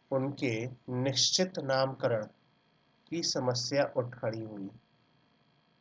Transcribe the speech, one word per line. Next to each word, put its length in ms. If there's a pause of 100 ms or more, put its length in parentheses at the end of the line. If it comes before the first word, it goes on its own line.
(100)
उनके 580 (200)
निश्चित 720
नामकरण 680 (840)
की 140
समस्या 760
उठ 180
खड़ी 280
हुई। 280 (1120)